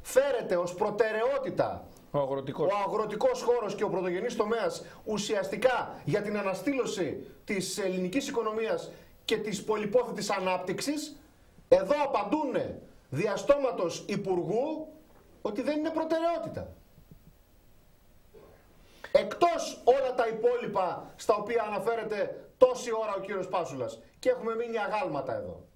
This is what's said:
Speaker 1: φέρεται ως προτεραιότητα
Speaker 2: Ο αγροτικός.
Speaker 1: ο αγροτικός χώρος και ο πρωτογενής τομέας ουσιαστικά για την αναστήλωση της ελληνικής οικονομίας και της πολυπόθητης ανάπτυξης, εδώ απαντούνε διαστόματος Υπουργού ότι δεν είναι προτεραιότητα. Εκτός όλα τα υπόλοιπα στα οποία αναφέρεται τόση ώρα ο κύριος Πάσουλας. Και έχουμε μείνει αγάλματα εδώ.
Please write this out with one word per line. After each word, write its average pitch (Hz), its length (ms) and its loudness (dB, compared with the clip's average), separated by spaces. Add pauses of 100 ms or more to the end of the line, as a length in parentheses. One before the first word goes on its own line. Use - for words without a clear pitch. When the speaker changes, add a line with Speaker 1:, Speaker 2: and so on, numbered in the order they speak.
Speaker 1:
φέρεται 247 540 2
ως 175 180 0
προτεραιότητα 214 1120 0 (240)
Speaker 2:
Ο 147 80 0
αγροτικός. 139 520 0
Speaker 1:
ο 202 40 2 (120)
αγροτικός 220 540 0
χώρος 233 340 2
και 214 80 -2
ο 190 60 0
πρωτογενής 185 460 -2
τομέας 214 500 0 (200)
ουσιαστικά 214 880 0 (100)
για 202 160 2
την 208 160 -4
αναστήλωση 196 880 -2 (180)
της 190 320 -4
ελληνικής 185 500 -2
οικονομίας 220 640 -2 (340)
και 220 120 0
της 208 260 -4
πολυπόθητης 208 680 0
ανάπτυξης, 190 920 -2 (480)
εδώ - 260 6 (120)
απαντούνε 220 760 -2 (280)
διαστόματος 202 1000 2
Υπουργού 208 800 0 (540)
ότι 208 200 -4
δεν 294 180 0
είναι 311 100 0
προτεραιότητα. 320 760 -2 (2500)
Εκτός - 720 2
όλα 254 320 6
τα 226 120 4
υπόλοιπα 220 880 0
στα - 200 2
οποία 214 320 -2
αναφέρεται 208 800 -2 (120)
τόση 247 320 6 (140)
ώρα 214 140 -2
ο - 20 -4
κύριος 185 280 -4
Πάσουλας. 139 520 -2 (200)
Και 254 100 2
έχουμε 226 260 0
μείνει 226 220 -4
αγάλματα 160 580 -2
εδώ. 98 280 -8 (120)